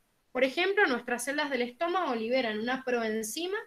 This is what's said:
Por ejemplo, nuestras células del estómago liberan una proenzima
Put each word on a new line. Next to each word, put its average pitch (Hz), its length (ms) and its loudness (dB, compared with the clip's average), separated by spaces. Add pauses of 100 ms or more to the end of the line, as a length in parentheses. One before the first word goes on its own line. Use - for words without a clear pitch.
(320)
Por 254 120 2
ejemplo, 370 420 4
nuestras 240 380 -2
células 285 260 -2
del 247 120 0
estómago 339 520 0
liberan 226 440 0
una 247 260 -4
proenzima 233 720 -2 (100)